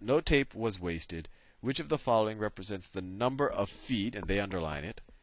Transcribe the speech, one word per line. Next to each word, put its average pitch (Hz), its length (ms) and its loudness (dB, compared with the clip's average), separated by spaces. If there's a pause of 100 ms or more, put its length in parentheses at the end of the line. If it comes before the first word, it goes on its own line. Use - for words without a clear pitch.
no 123 180 4
tape 143 360 2
was 104 260 -2
wasted, 82 480 -4 (320)
which 135 180 0
of 151 100 -6
the 151 100 2
following 110 400 4
represents 101 500 -4
the 95 140 -4
number 123 440 0
of 98 220 0
feet, 117 460 0
and 92 120 -6
they 98 120 4
underline 82 440 -2
it, - 180 -8 (220)